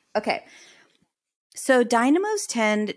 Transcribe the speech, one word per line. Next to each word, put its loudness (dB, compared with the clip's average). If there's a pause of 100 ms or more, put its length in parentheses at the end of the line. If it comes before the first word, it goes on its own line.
(180)
Okay. -6 (1120)
So 2
dynamos 0
tend -2